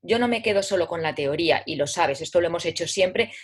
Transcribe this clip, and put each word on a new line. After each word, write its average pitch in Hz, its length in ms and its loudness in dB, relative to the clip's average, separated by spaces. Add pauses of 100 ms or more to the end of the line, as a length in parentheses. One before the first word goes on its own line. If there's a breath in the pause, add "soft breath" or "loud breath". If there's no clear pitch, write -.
Yo 220 160 0
no 240 120 2
me 233 120 0
quedo 202 220 2
solo 185 240 0
con 165 140 -6
la 156 120 -2
teoría, 151 520 2
y 160 100 -6
lo 143 120 0
sabes, 143 340 0
esto 170 180 2
lo 170 80 2
hemos 170 180 -4
hecho 165 220 -4
siempre. 190 460 0 (100)